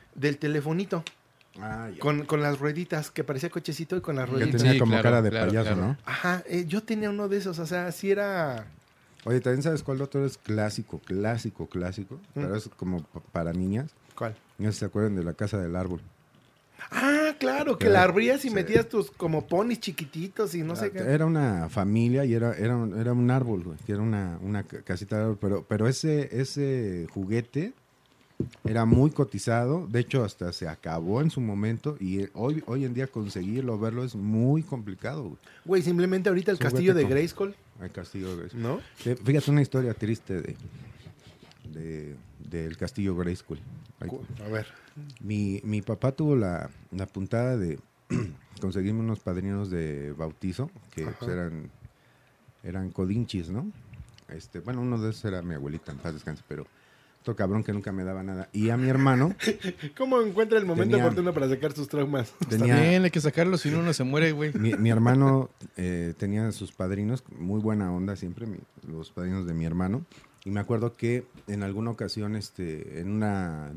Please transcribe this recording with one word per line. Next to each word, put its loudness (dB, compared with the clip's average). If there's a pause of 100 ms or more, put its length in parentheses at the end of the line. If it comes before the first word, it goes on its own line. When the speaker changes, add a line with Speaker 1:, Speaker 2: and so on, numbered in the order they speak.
(140)
Speaker 1:
del 0
telefonito. -2 (560)
Speaker 2:
Ah, -8
ya. -14
Speaker 1:
Con, 2
con 0
las 0
rueditas, -4
que -2
parecía -4
cochecito -6
y -2
con -4
las -2
Speaker 2:
Que -4
Speaker 1:
rueditas. 2
Speaker 2:
tenía 8
Speaker 3:
Sí, 6
Speaker 2:
como 6
Speaker 3:
claro, 6
Speaker 2:
cara 8
de 4
Speaker 3:
claro, 2
Speaker 2:
payaso, 2
Speaker 3:
claro. 2
Speaker 2:
¿no? 0
Speaker 1:
Ajá, -2
eh, -2
yo -2
tenía -2
uno -2
de 0
esos, -4
o -4
sea, -2
sí 0
era 0 (580)
Speaker 2:
Oye, 4
¿también 2
sabes 0
cuál -2
otro 0
es -4
clásico, -2
clásico, -4
clásico? -6 (200)
Speaker 1:
Mm. -4
Speaker 2:
Pero -2
es -8
como -4
pa-, -18 (120)
para -2
niñas. -2 (240)
Speaker 1:
¿Cuál? -6 (220)
Speaker 2:
No -2
sé 2
si -8
se -2
acuerdan 0
de 0
La -4
Casa -4
del -4
Árbol. -4 (880)
Speaker 1:
Ah, 2
claro, 0
que 0
Speaker 2:
Era 8
Speaker 1:
la 8
abrías 4
y -2
Speaker 2:
sí. 0
Speaker 1:
metías 0
tus 0
como -2
ponis 0
chiquititos -6
y -2
no -4
sé -2
Speaker 2:
Ah, -6
Speaker 1:
qué. -6
Speaker 2:
era 2
una 2
familia 2
y 2
era, 2
era 0
un, -2
era 0
un 4
árbol, 2
güey, -10
que -2
era 0
una, 0
una -2
ca-, -14
casita -4
de 0
árbol, 0
pero, 0
pero 2
ese, 0 (120)
ese -2
juguete -2 (920)
era 2
muy 6
cotizado, 0
de 2
hecho 0
hasta -6
se -8
acabó -2
en 2
su -4
momento -2
y, -2
eh, -6
hoy, -2
hoy -2
en -4
día -2
conseguirlo, -4
verlo -2
es -8
muy 2
complicado, -8
güey. -12 (260)
Speaker 1:
Güey, 4
simplemente 2
ahorita 2
el 2
Speaker 2:
Es -6
un 4
Speaker 1:
castillo 6
de 6
Speaker 2:
juguete - (300)
con -4
Speaker 1:
Grayskull. -10 (260)
Speaker 2:
El -10
castillo -8
de -6
Grayskull. -10
Speaker 1:
¿No? -2 (260)
Speaker 2:
Eh, 0
fíjate 4
una 8
historia 2
triste -2
de, -8 (1160)
de, -10 (240)
del -6
castillo -2
Grayskull. -4 (400)
Ahí -10
Speaker 1:
Cu-, -10 (100)
Speaker 2:
te -12
Speaker 1:
a -12
ver. -4 (540)
Speaker 2:
Mi, -2
mi -2
papá 0
tuvo 2
la, 0 (220)
la -6
puntada -2
de -2 (300)
<clears throat> 0 (420)
conseguirme -2
unos -2
padrinos -4
de -4
bautizo, -6 (220)
que, -8
pues, -6
Speaker 1:
Ajá. -4
Speaker 2:
eran, -6 (920)
eran -6
codinchis, -2
¿no? -6 (580)
Este, -14
bueno, -6
uno 0
de 0
esos -6
era -2
mi -4
abuelita, -6
en -10
paz -6
descanse, -10
pero -10 (540)
otro -4
cabrón 2
que -4
nunca -4
me -4
daba -4
nada. -8
Y 2
a 2
mi 2
hermano 6 (320)
Speaker 1:
<laughs> -8
¿Cómo 4
encuentra 4
el 4
momento 2
Speaker 2:
tenía 6
Speaker 1:
oportuno 2
para 2
sacar 0
sus -6
traumas? 0 (160)
Speaker 2:
tenía 6
Speaker 3:
Está 8
bien, 8
hay 4
que 2
sacarlo, 4
si 0
no, 2
uno 2
se 0
muere, 4
güey. -2
Speaker 2:
Mi, 4
mi 4
hermano, 6 (280)
eh, -2
tenía 0
sus -10
padrinos, -2 (120)
muy -2
buena 0
onda -2
siempre, -8
mi, -8 (300)
los -10
padrinos -4
de -2
mi -2
hermano. 0 (400)
Y -6
me -2
acuerdo -2
que -2 (220)
en -4
alguna -4
ocasión, -6
este, -8
en -6
una -2